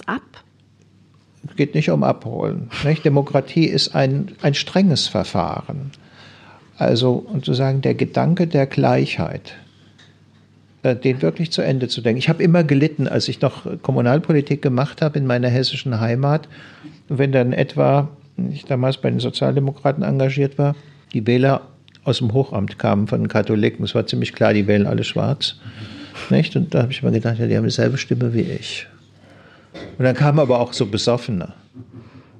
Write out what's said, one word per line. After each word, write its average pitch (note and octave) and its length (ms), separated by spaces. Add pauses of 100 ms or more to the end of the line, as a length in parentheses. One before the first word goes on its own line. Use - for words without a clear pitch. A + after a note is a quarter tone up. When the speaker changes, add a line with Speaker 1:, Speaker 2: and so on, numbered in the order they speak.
Speaker 1:
ab? B3+ 140 (1300)
Speaker 2:
Geht C#3 180
nicht D#3 160
um D3 140
Abholen, A2+ 640 (140)
nicht? D3+ 220
Demokratie C#3+ 600
ist C3+ 300
ein, C#3 460
ein C#3+ 120
strenges F#3 540
Verfahren. F#2 840 (840)
Also, B2 360
und C#3 320
sozusagen C3+ 360
der B2+ 140
Gedanke C#3+ 500
der C#3+ 220
Gleichheit, C3+ 840 (1300)
äh, B2+ 120
den C3 280
wirklich E3 280
zu E3+ 120
Ende C3+ 240
zu - 140
denken. A#2 180
Ich D#3 100
habe D#3+ 140
immer F3 200
gelitten, C#3+ 440
als - 200
ich - 140
noch - 240 (160)
Kommunalpolitik C#3 800
gemacht C3 400
habe D#3 160
in C#3 80
meiner B2 240
hessischen B2+ 500
Heimat. C3+ 480 (600)
Und C#3+ 80
wenn C3+ 140
dann B2+ 220
etwa, C#3+ 560 (420)
ich C#3+ 140
damals C3 320
bei B2+ 120
den A#2+ 100
Sozialdemokraten C3+ 840
engagiert C#3 560
war, C#3+ 160 (380)
die A2+ 120
Wähler B2+ 360 (420)
aus C3+ 160
dem A#2+ 120
Hochamt A2 460
kamen G#2+ 300
von A#2 140
den A2 60
Katholiken. A2 560
Es G#2 120
war A2 100
ziemlich B2 280
klar, G#2+ 200
die G2+ 140
wählen G#2 180
alle A2+ 180
schwarz. - 520 (760)
Nicht? D3 260
Und B2+ 200
da B2+ 80
habe B2 80
ich - 100
mir B2 100
gedacht, A2+ 280
ja, A#2 80
die G#2+ 100
haben A2+ 60
dieselbe A#2 340
Stimme A#2+ 360
wie A2+ 80
ich. - 440 (1120)
Und B2+ 80
dann B2+ 100
kamen D3 240
aber B2+ 200
auch A#2+ 140
so B2 120
Besoffene. G#2+ 680 (880)